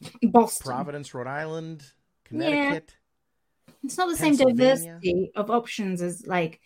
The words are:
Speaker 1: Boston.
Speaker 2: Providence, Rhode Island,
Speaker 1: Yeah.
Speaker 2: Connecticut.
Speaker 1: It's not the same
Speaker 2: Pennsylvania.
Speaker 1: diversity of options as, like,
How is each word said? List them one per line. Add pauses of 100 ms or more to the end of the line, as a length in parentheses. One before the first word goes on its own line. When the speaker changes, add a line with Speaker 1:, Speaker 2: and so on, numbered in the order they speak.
(220)
Speaker 1:
Boston.
Speaker 2:
Providence,
Rhode
Island, (500)
Speaker 1:
Yeah.
Speaker 2:
Connecticut. (880)
Speaker 1:
It's
not
the
same
Speaker 2:
Pennsylvania.
Speaker 1:
diversity
of
options
as,
like,